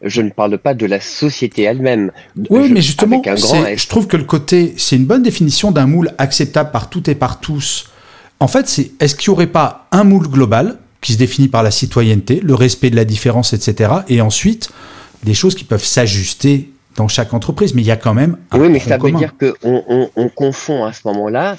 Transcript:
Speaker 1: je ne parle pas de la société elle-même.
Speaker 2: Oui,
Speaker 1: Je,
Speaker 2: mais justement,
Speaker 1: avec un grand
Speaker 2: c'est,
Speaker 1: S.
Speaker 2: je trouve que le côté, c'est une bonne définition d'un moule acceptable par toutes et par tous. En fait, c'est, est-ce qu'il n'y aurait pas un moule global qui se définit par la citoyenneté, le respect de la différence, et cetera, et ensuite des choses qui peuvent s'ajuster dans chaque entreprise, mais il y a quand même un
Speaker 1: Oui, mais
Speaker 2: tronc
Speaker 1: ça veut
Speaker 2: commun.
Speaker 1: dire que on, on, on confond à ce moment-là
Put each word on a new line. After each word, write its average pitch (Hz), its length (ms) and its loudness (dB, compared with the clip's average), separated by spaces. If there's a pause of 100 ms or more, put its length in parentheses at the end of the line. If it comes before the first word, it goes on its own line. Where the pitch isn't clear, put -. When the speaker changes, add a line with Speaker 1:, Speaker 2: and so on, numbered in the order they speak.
Speaker 1:
je 110 200 -4
ne 107 100 -2
parle 104 260 -2
pas 143 160 -2
de 113 120 -4
la 98 140 0
société 123 640 -4
elle-même. 117 480 0 (380)
Speaker 2:
Oui, 262 180 4
Speaker 1:
Je, 247 60 4
Speaker 2:
mais 190 80 4
justement, 214 360 0
Speaker 1:
avec 254 100 -4
un 98 80 0
grand 143 280 2
Speaker 2:
c'est, 104 100 -4
Speaker 1:
S. 104 100 -4
Speaker 2:
je - 40 -14
trouve 208 200 0
que 170 100 0
le 143 80 -2
côté, 165 500 0
c'est - 220 0
une 131 80 4
bonne 240 180 2
définition 196 480 0
d'un 143 160 2
moule 165 300 2
acceptable 147 540 -2
par 123 180 -6
toutes 180 180 -8
et 147 80 0
par 151 240 -4
tous. - 500 -6 (520)
En - 60 2
fait, 262 200 0
c'est, - 320 -2
est-ce 147 160 0
qu'il - 160 0
n'y 185 40 4
aurait 170 120 2
pas 151 440 -2
un 202 120 4
moule 196 240 4
global 131 500 2 (220)
qui - 140 -2
se 107 40 0
définit 131 300 2
par 117 160 0
la 104 80 2
citoyenneté, 117 680 0
le 151 120 2
respect 127 360 2
de 117 80 0
la 113 80 2
différence, 117 480 -2
et 104 60 0
cetera, 110 500 0
et 120 100 2
ensuite 170 520 0 (520)
des 107 100 0
choses 95 220 2
qui - 80 -14
peuvent 107 200 -2
s'ajuster 120 840 0 (280)
dans 110 100 0
chaque 113 260 -4
entreprise, 143 400 -2
mais 123 80 2
il 107 60 0
y 113 40 2
a 110 40 2
quand 110 180 -2
même 156 220 0 (160)
un 127 80 2
Speaker 1:
Oui, 160 80 6
mais 151 120 4
Speaker 2:
tronc 123 100 -6
Speaker 1:
ça 135 80 2
veut 127 60 -4
Speaker 2:
commun. 151 160 2
Speaker 1:
dire 156 180 -4
que 131 260 0
on, 123 240 0
on, 123 300 0
on 120 100 0
confond 135 560 -4
à 107 80 -4
ce - 140 -16
moment-là 113 540 -2